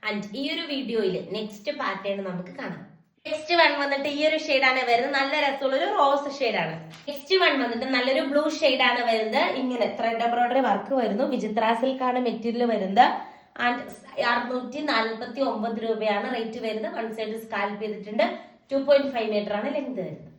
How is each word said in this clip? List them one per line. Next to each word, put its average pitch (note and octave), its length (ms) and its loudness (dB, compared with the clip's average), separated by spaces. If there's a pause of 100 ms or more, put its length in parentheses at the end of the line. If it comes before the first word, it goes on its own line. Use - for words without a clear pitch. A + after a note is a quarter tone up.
(100)
And G3+ 120 -4 (140)
ഈ D4 180 -4
ഒരു E4 60 -4
വീഡിയോയിൽ A3 720 -2
നെക്സ്റ്റ് A3 460 -6
പാറ്റേൺ G3 520 -4
നമുക്ക് F3 300 -8
കാണാം. - 360 -10 (320)
നെക്സ്റ്റ് D#4 320 -2
വൺ D4 220 6
വന്നിട്ട് C#4 260 -2
ഈ D4 180 0
ഒരു D#4 200 2
ഷെയ്ഡ് C4+ 180 2
ആണ് C4 160 4 (100)
വരുന്നത്. B3+ 280 2
നല്ല C#4 160 0 (100)
രസമുള്ള C4+ 320 0
ഒരു E4 100 2 (120)
റോസ് C#4 400 2
ഷെയ്ഡ് G#3+ 260 0
ആണ്. D#3+ 100 -6 (340)
നെക്സ്റ്റ് F#4 340 0
വൺ C#4+ 200 4
വന്നിട്ട് A#3 320 -2
നല്ലൊരു C4+ 260 2
ബ്ലൂ C#4+ 220 2 (180)
ഷെയ്ഡ് C4 300 4
ആണ് C4+ 100 0 (100)
വരുന്നത്. A3+ 340 2 (180)
ഇങ്ങനെ B3 240 0 (140)
ത്രെഡ് A3+ 260 0
എംബ്രോയിഡറി A#3+ 420 2
വർക്ക് G3+ 260 0
വരുന്നു. A3+ 300 2
വിചിത്ര A3+ 560 0
സിൽക്ക് C4 240 0
ആണ് B3+ 220 2
മെറ്റീരിയൽ A#3 380 -2 (100)
വരുന്നത്. G3 320 6 (600)
And C4 140 0 (500)
അറുന്നൂറ്റി B3 500 -2 (100)
നാല്പത്തി A3+ 500 -2 (100)
ഒമ്പത് G#3+ 340 -2
രൂപയാണ് G#3+ 500 0
റേറ്റ് A3+ 320 -6
വരുന്നത്. G#3+ 320 -4
വൺ A3+ 80 -4 (100)
സൈഡ് A3 280 -6
സ്കാൽപ്പ് G3+ 380 -4
ചെയ്തിട്ടുണ്ട്. G#3+ 420 -2 (480)
ടു C4+ 40 0
പോയിന്റ് C4+ 380 4
ഫൈവ് A3 200 0
മീറ്റർ G#3 240 0
ആണ് C#4 160 -4
ലെങ്ത് B3 300 -4
വരുന്നത്. - 340 -12